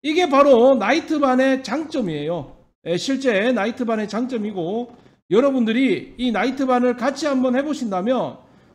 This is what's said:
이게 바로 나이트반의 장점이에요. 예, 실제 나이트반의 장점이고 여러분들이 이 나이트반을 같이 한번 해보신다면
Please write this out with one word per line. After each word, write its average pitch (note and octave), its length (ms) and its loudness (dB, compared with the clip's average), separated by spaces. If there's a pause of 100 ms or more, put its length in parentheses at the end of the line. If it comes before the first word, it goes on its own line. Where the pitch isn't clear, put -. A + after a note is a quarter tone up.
이게 D#4 220 0
바로 C4+ 480 6
나이트반의 C4 880 0
장점이에요. F3 920 -6 (300)
예, E3+ 100 -2
실제 B3+ 560 0
나이트반의 A3 560 -4
장점이고 G#3+ 840 -6 (380)
여러분들이 A#3+ 880 2
이 B3 140 -2
나이트반을 B3 680 0
같이 C#4 280 -4
한번 C4 300 0
해보신다면 A#3 800 -2 (380)